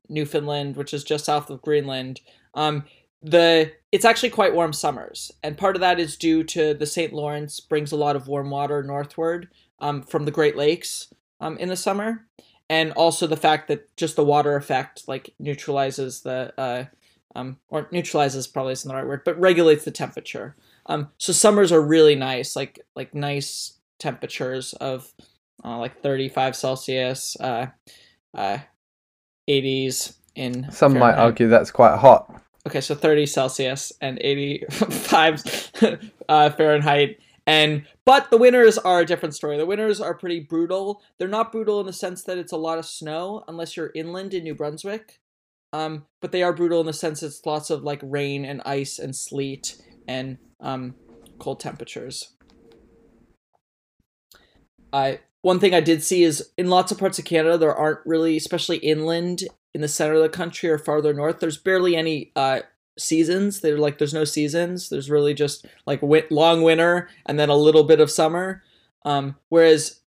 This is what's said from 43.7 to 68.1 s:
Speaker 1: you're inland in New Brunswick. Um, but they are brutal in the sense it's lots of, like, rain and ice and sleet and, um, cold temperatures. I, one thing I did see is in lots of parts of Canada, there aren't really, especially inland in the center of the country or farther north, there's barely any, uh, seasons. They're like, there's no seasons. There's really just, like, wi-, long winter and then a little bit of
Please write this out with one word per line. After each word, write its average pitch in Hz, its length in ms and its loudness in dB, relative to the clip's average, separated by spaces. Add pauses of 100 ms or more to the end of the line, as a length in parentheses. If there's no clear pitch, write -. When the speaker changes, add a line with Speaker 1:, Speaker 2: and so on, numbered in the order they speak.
Speaker 1:
you're 160 200 -8
inland 180 400 -10
in 170 80 -6
New 156 100 -10
Brunswick. 156 680 -10 (540)
Um, 156 320 -8 (160)
but 175 100 -10
they 180 120 0
are 175 100 0
brutal 170 260 0
in 160 60 0
the 156 80 -6
sense 151 300 -8
it's 143 240 -14
lots 151 240 -6
of, 147 100 -4
like, 147 220 -8
rain 139 420 -6
and 139 200 -12
ice 139 340 -6
and 135 160 -10
sleet 139 640 -10 (260)
and, 131 300 -10 (220)
um, 131 340 -8 (460)
cold - 200 -10
temperatures. - 760 -14 (2500)
I, 135 260 -2 (220)
one 180 180 2
thing 185 140 4
I 175 80 6
did 156 220 2
see 180 200 2
is 151 340 0
in 180 120 -2
lots 180 220 2
of - 80 -4
parts 190 200 -2
of - 60 -12
Canada, 165 320 2
there 156 160 2
aren't 156 320 -2
really, 160 320 0
especially 165 400 -4
inland 170 640 -2 (300)
in 147 80 -8
the 151 60 -4
center 151 280 -2
of 160 60 6
the 156 80 4
country 170 400 -4
or 156 80 4
farther 151 360 0
north, 147 260 -2
there's 156 180 -4
barely 185 380 2
any, 160 400 -4
uh, 135 260 0 (360)
seasons. 180 640 0
They're 147 160 0
like, 147 200 0
there's 147 160 -2
no 156 120 0
seasons. 170 640 -4
There's 139 200 -8
really 147 240 2
just, 143 320 -4 (200)
like, 143 160 -4
wi-, 156 280 4
long 165 340 4
winter 170 440 4 (180)
and 147 140 -2
then 147 100 2
a 143 60 4
little 151 300 8
bit 156 160 6
of 143 100 4